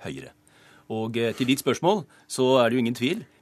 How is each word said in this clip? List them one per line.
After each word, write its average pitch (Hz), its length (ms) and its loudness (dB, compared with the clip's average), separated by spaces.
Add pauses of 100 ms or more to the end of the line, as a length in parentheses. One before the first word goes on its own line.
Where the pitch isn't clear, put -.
høyere. - 260 -12 (580)
Og, 110 280 -6
eh, 117 160 0
til 123 140 -2
ditt 131 120 2
spørsmål, 165 460 0 (240)
så 131 360 4
er 113 60 2
det 123 80 2
jo 123 60 2
ingen 117 100 -2
tvil. 160 300 -2 (180)